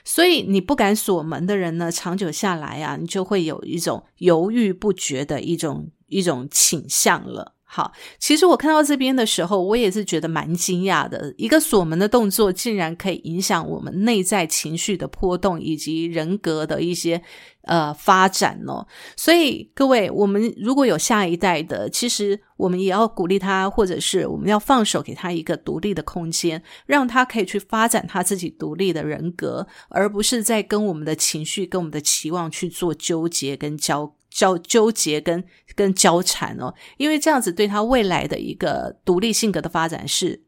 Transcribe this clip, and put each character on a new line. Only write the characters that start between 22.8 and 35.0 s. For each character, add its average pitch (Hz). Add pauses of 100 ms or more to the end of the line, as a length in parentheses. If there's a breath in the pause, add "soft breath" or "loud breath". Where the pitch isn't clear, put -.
也 190
要 208
鼓 190
励 190
他， 190
或 202
者 180
是 160
我 147
们 156
要 208
放 240
手 185
给 -
他 175
一 165
个 165
独 147
立 202
的 165
空 165
间， 160 (240 loud breath)
让 277
他 247
可 247
以 196
去 196
发 220
展 233
他 180
自 196
己 175
独 151
立 185
的 156
人 151
格， 151 (220 loud breath)
而 196
不 208
是 233
在 214
跟 208
我 196
们 156
的 156
情 156
绪、 185
跟 185
我 175
们 156
的 151
期 -
望 170
去 180
做 160
纠 165
结 139
跟 151
交， 147 (160)
交， 190
纠 220
结 151